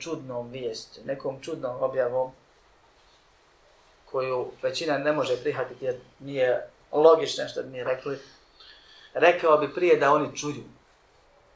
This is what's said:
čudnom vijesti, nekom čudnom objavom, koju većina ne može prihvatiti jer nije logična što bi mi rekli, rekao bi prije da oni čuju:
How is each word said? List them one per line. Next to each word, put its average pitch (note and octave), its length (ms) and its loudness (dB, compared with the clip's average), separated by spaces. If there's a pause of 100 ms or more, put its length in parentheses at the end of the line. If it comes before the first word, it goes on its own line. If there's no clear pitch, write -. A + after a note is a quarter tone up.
čudnom B2+ 500 -10
vijesti, A#2+ 540 -10
nekom C3+ 380 -6
čudnom C3 400 -6
objavom, B2+ 500 0 (1700)
koju C3 460 -4 (120)
većina C#3+ 360 -2
ne D3+ 140 0
može B2+ 300 -2
prihvatiti C3+ 420 -6
jer B2 120 -4 (220)
nije C3+ 500 0 (240)
logična D3 560 6
što - 140 -8
bi B2+ 60 -10
mi B2+ 160 -10
rekli, C3 340 -4 (960)
rekao D#3+ 440 6
bi D3 160 -2
prije F3 220 4
da C#3 160 4
oni D3 240 0
čuju: D3 280 -8 (920)